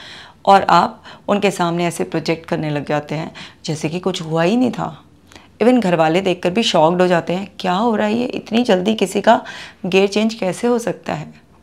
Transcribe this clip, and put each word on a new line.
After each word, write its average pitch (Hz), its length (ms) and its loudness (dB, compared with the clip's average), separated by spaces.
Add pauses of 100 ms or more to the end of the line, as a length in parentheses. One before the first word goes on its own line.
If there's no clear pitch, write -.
(460)
और 196 160 8
आप 196 400 2 (260)
उनके 202 220 2
सामने 175 360 -2
ऐसे 170 180 -4
प्रोजेक्ट 160 440 -4
करने 156 220 -4
लग 147 180 -4
जाते 151 260 -4
हैं 160 200 -8 (300)
जैसे 156 240 -4
कि 170 120 -6
कुछ 180 220 -4
हुआ 160 200 -2
ही 185 140 2
नहीं 247 140 2
था। - 340 -8 (580)
Even 247 180 4
घर 185 140 2
वाले 160 260 2
देखकर 180 300 -2
भी 208 120 0
शॉक्ड 175 380 2
हो 180 60 4
जाते 170 260 0
हैं, 190 280 -6
"क्या 185 120 -2
हो 214 240 0
रहा 214 100 0
है 208 80 0
ये? 240 120 -2
इतनी - 360 -2
जल्दी 214 320 2
किसी 202 260 -2
का 233 240 4 (420)
गियर 190 220 4
चेंज 214 260 0
कैसे 185 320 -4
हो 240 120 2
सकता 180 360 -6
है?" 156 200 -10 (280)